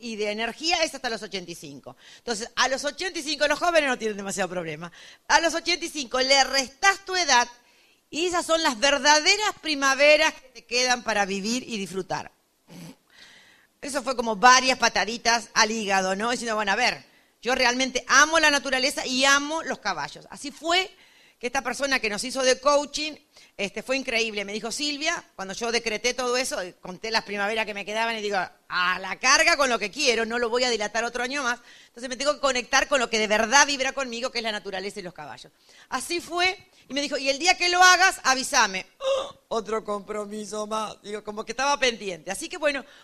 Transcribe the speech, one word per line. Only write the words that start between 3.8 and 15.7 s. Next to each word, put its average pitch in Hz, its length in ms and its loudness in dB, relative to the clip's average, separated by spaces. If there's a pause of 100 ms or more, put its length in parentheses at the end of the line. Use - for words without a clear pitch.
no 247 80 0
tienen 208 220 -4
demasiado 190 320 -4
problema, 165 420 -8 (360)
a 294 120 6
los 320 140 2
ochenta 339 320 -2
y - 20 -6
cinco 262 320 -4
le 262 240 6
restás 269 640 0
tu 370 100 -4
edad 262 320 4 (640)
y 311 160 -2
esas 339 180 -2
son 320 180 0
las 269 160 0
verdaderas 302 840 4
primaveras 294 720 4
que - 160 -20
te - 160 -20
quedan 247 360 0
para 208 220 2
vivir 196 420 -2
y 220 120 -6
disfrutar. 175 520 -6 (1500)
Eso 269 220 -6
fue 254 120 -2
como 220 220 -2
varias 254 400 6
pataditas 226 800 0
al 220 160 4